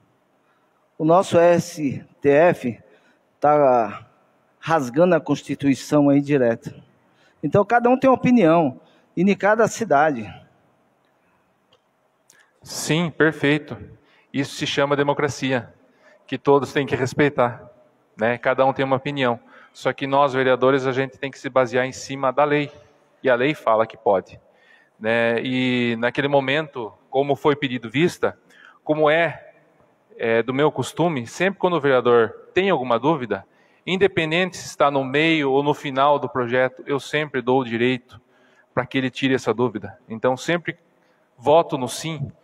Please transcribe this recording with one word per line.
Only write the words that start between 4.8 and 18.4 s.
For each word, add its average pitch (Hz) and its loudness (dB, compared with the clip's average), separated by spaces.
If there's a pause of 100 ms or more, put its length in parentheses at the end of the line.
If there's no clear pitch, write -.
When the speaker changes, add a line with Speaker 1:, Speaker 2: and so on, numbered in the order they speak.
Speaker 1:
a 156 2
Constituição 143 0
aí 143 4
direto. 127 0 (680)
Então, 175 2
cada 233 2
um 254 2
tem 262 2
uma 254 4
opinião, 170 2 (360)
e 165 0
em 190 2
cada 214 2
cidade. 147 0 (2250)
Speaker 2:
Sim, 156 -4
perfeito. 147 0 (540)
Isso 135 -6
se 151 -6
chama 143 -2
democracia, 139 -2 (540)
que 131 -8
todos 139 2
têm 147 0
que 139 -4
respeitar, 131 -2 (460)
né? 117 -2
Cada 131 0